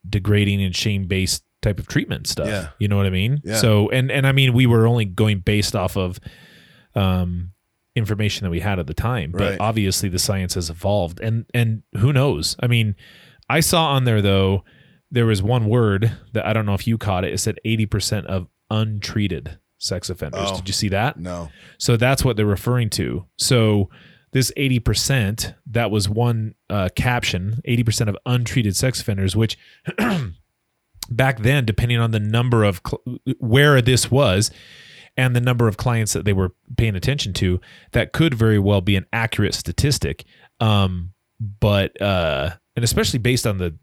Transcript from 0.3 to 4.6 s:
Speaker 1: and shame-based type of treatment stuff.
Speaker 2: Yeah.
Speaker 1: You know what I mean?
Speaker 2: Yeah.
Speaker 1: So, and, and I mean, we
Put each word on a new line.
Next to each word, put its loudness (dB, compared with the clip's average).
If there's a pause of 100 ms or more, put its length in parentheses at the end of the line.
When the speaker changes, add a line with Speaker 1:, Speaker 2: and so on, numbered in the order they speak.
Speaker 1:
and -2
shame-based -2 (200)
type 0
of -14
treatment -4
stuff. -4
Speaker 2:
Yeah. -6 (100)
Speaker 1:
You 0
know 2
what 2
I 2
mean? 0
Speaker 2:
Yeah. -4
Speaker 1:
So, 4
and, 0
and 2
I 4
mean, 4
we 4